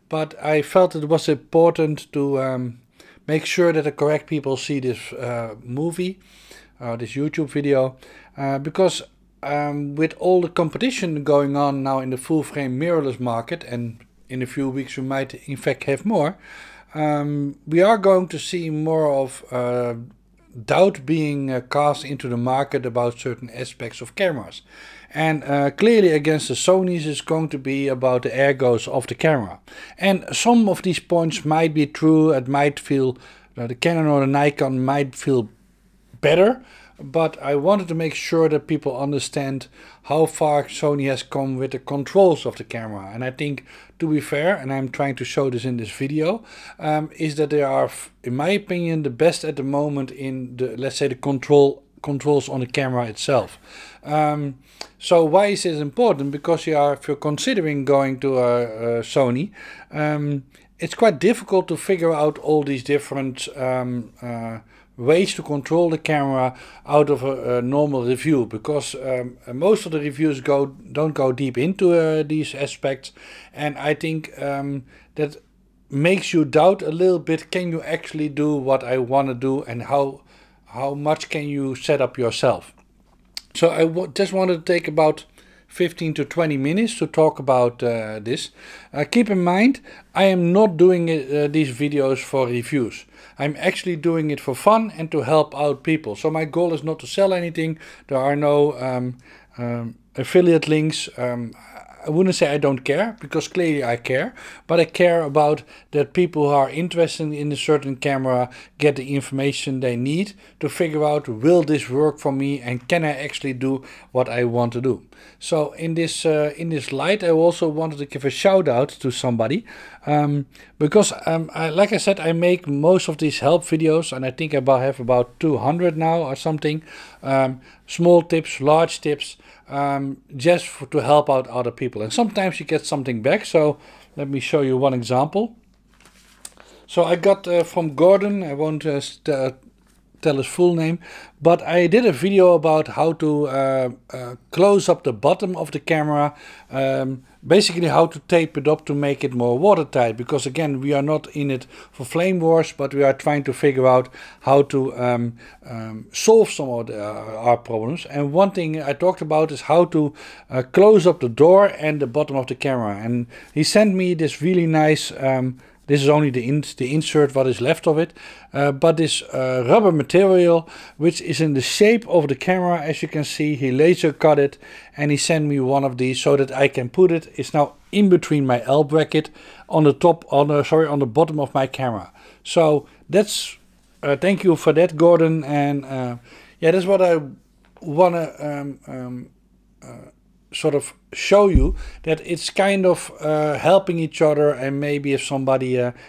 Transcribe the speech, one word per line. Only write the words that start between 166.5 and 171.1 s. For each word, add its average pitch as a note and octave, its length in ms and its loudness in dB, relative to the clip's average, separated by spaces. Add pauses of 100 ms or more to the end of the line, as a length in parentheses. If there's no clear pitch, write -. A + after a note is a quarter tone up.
the B2+ 220 -6
insert, D3+ 400 2
what C3+ 100 2
is B2+ 160 -2
left D#3 240 0
of D#3 140 2
it, E3+ 120 -2 (420)
uh, C#3+ 180 0
but D3+ 260 2
this, D#3+ 240 -2
uh, C3 460 -2
rubber G3+ 240 6
material, F3 760 4 (300)
which E3 240 0